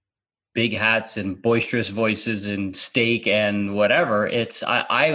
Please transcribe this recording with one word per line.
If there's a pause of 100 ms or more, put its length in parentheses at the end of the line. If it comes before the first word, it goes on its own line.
(540)
big
hats
and
boisterous
voices
and
steak
and
whatever.
It's,
I,
I